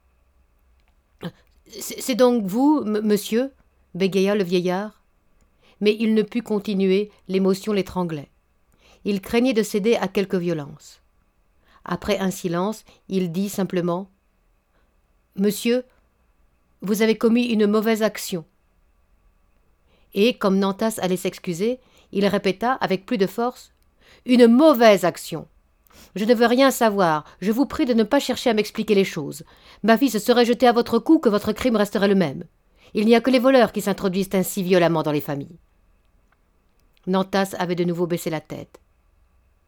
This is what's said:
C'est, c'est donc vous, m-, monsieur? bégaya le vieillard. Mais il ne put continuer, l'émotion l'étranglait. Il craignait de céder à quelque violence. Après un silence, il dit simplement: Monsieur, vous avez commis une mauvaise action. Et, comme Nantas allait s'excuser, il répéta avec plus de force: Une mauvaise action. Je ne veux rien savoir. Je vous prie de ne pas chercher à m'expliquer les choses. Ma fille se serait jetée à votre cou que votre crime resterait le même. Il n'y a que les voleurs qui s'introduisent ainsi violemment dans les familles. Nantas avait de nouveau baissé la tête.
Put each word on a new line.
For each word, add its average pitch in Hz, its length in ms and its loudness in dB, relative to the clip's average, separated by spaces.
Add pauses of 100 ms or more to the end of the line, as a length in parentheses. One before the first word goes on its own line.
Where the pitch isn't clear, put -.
(1700)
C'est, - 300 -14
c'est - 140 -4
donc 240 300 2
vous, 254 400 0
m-, 214 180 -4
monsieur? 220 500 -2 (420)
bégaya 190 400 0
le 208 100 0
vieillard. 180 580 -4 (760)
Mais 214 180 2
il 220 160 0
ne 220 80 4
put 214 200 -6
continuer, 202 680 -2 (180)
l'émotion 190 440 0
l'étranglait. 180 580 -6 (760)
Il 202 160 -2
craignait 240 320 0
de 220 100 0
céder 214 340 -2
à 196 120 -2
quelque 190 280 -4
violence. 160 640 -8 (840)
Après 190 340 -4
un 190 120 -2
silence, 185 540 -6 (240)
il 185 220 -4
dit 190 180 -4
simplement: 180 640 -4 (1300)
Monsieur, 220 480 0 (960)
vous 190 200 -2
avez 220 140 2
commis 233 300 2
une 214 200 0
mauvaise 214 360 0
action. 196 420 -4 (1700)
Et, 202 200 2
comme 190 240 0
Nantas 196 420 -2
allait 185 160 -2
s'excuser, 185 600 -6 (320)
il 196 160 -2
répéta 196 460 -2
avec 190 340 -4
plus 247 120 -4
de 190 80 0
force: - 460 -8 (520)
Une 247 240 6
mauvaise 233 560 6
action. - 420 -6 (720)
Je 185 80 -4
ne 226 100 2
veux 233 120 4
rien 254 240 4
savoir. 196 540 0 (160)
Je 190 120 -2
vous 240 140 0
prie - 180 -4
de 247 100 0
ne 226 80 2
pas 220 160 0
chercher 262 320 -2
à 226 40 2
m'expliquer 214 400 -2
les 196 100 4
choses. 147 400 -8 (380)
Ma 220 140 4
fille 254 140 2
se 214 80 -4
serait 240 260 2
jetée 233 220 2
à 240 60 8
votre 233 260 0
cou 311 200 4
que 320 100 -2
votre 208 240 2
crime 226 240 -2
resterait 202 320 0
le 208 60 4
même. 165 300 0 (500)
Il 208 120 0
n'y 233 80 6
a 233 60 6
que 233 100 0
les 262 80 4
voleurs 254 340 4
qui 208 100 -6
s'introduisent 190 500 -2
ainsi 190 300 -2
violemment 170 400 2
dans 156 100 -2
les 147 80 -2
familles. 143 380 -10 (1500)
Nantas 190 520 -2
avait 180 160 -4
de 175 100 -2
nouveau 175 220 -2
baissé 165 240 -4
la 156 100 -6
tête. - 400 -16 (880)